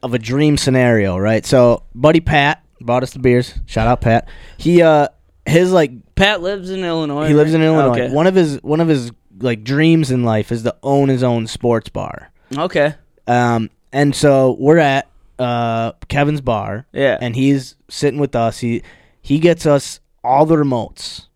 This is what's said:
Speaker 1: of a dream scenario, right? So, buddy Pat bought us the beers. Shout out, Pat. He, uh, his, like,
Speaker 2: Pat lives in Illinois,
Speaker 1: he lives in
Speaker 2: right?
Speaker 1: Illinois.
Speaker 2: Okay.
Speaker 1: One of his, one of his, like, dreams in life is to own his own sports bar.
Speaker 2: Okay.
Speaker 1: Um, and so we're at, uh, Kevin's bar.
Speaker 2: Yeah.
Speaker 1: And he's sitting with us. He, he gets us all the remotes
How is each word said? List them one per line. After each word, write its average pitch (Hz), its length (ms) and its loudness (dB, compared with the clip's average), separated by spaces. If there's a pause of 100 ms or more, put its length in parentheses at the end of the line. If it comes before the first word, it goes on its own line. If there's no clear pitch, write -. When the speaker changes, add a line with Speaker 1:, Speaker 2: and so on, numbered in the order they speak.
Speaker 1:
of 120 100 -6
a 123 60 0
dream 139 380 0
scenario, 120 600 2
right? 107 280 -2
So, 123 380 4 (120)
buddy 151 240 4
Pat 151 440 0 (160)
bought 120 240 -2
us 127 100 -8
the 135 60 -16
beers. 123 340 2 (120)
Shout 113 220 -2
out, 120 140 0
Pat. 117 260 0 (300)
He, 170 240 4
uh, 156 260 4 (380)
his, 180 260 2
like, 160 200 2 (240)
Speaker 2:
Pat 196 260 0
lives 185 280 -6
in 190 140 -6
Illinois, 156 440 -4
Speaker 1:
he 151 60 2
lives 151 200 4
in 160 80 2
Speaker 2:
right? 160 60 4
Speaker 1:
Illinois. 151 240 2 (140)
Speaker 2:
Okay. 123 80 -6
Speaker 1:
One 156 140 2
of 190 80 2
his, 156 260 0
one 151 200 -2
of 165 60 0
his, 127 240 -2 (280)
like, 113 240 -4
dreams 151 480 2
in 127 120 -2
life 110 280 -2
is 117 120 -6
to 117 200 -4
own 139 260 2
his 131 140 -2
own 117 240 -2
sports 117 420 -4
bar. - 420 -12 (240)
Speaker 2:
Okay. 156 380 -2 (340)
Speaker 1:
Um, 120 420 0 (220)
and 143 240 0
so 135 440 2
we're 151 200 4
at, 139 280 0 (320)
uh, 117 540 -4 (140)
Kevin's 143 340 -2
bar. 107 520 -4
Speaker 2:
Yeah. 131 260 0
Speaker 1:
And 120 160 -6
he's 135 400 -2 (140)
sitting 147 300 -4
with 143 160 -2
us. 117 240 -2
He, 117 240 -6 (380)
he 143 180 0
gets 165 260 2
us 143 340 0 (240)
all 135 220 2
the 160 100 2
remotes 135 800 -4